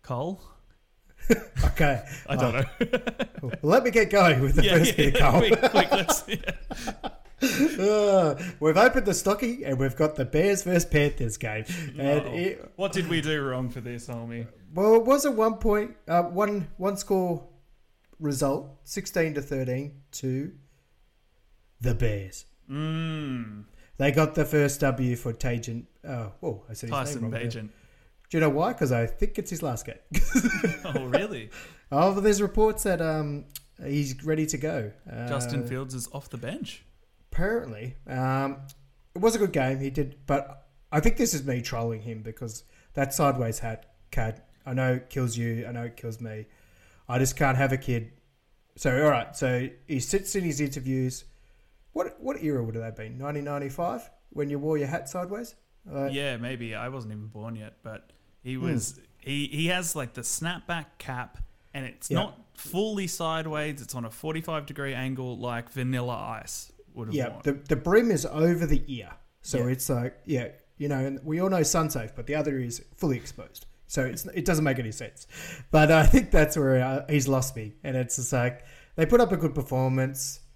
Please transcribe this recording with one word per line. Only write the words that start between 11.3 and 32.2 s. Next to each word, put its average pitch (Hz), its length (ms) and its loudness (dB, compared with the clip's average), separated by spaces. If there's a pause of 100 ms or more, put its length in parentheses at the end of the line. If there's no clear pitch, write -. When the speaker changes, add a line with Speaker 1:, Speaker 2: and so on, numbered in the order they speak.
Speaker 2:
game. 110 280 -6 (340)
And 139 280 2
Speaker 1:
Oh, - 80 -8
Speaker 2:
it - 420 -4
Speaker 1:
what 190 160 -2
did 175 160 -2
we 165 120 0
do 151 220 -2
wrong 127 280 -4
for 127 100 -10
this, 120 260 -10
homie? 117 400 -10 (280)
Speaker 2:
Well, 202 220 6
it 226 80 6
was 277 220 4
a 285 40 4
one 220 260 2
point, 208 400 0 (120)
uh, 170 140 4
one, 196 460 -2 (100)
one 190 180 -2
score 180 500 -2 (720)
result, 143 500 0 (140)
sixteen 170 500 -2
to 143 80 -4
thirteen 135 600 -4 (100)
to 135 400 -4 (1300)
the 117 140 0
Bears. 101 520 -2 (240)
Speaker 1:
Mm. 147 960 -6 (340)
Speaker 2:
They 139 140 4
got 156 220 4
the 151 120 2
first 143 340 2
W 127 360 2
for 120 180 -6
Tajan, 120 500 -4 (220)
uh, 120 220 -8 (120)
whoa, 120 300 -6
I - 40 -12
said 117 140 -12
his 113 100 -4
Speaker 1:
Tyson 139 180 -4
Speaker 2:
name 117 80 -4
wrong 113 80 -4
there. 117 180 -4
Speaker 1:
Bagent. 110 200 -10 (600)
Speaker 2:
Do 170 80 0
you - 20 4
know 156 100 6
why? 165 220 2
'Cause 160 180 0
I 117 160 2
think - 320 0
it's - 120 -8
his 165 120 -6
last 127 240 -6
game. - 120 -14 (140)
<laughs> - 720 2
Speaker 1:
Oh, 143 200 -4
really? 143 440 -2 (420)
Speaker 2:
Oh, 170 220 4
but 196 80 0